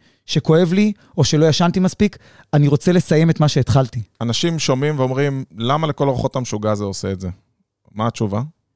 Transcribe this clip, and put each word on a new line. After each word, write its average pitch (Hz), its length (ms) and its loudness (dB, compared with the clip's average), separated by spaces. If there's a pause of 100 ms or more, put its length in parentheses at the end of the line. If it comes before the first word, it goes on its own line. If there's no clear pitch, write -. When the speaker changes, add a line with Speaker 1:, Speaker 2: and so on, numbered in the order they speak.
(260)
Speaker 1:
שכואב 165 460 2
לי 208 200 2 (240)
או 151 80 2
שלא 156 220 2
ישנתי 175 340 2
מספיק, 190 380 0 (340)
אני 147 160 4
רוצה 147 240 2
לסיים 165 380 2
את 160 100 -2
מה 151 80 4
שהתחלתי. 127 540 0 (180)
Speaker 2:
אנשים 151 380 -2
שומעים 143 400 -2
ואומרים, 131 460 -2 (140)
"למה 143 280 -2
לכל 143 220 -2
הרוחות 131 280 -2
המשוגע 107 340 -4
הזה 104 140 -4
עושה 98 280 -6
את 92 80 -8
זה?" 92 80 -8 (640)
מה 107 140 -4
התשובה? 110 360 -4 (340)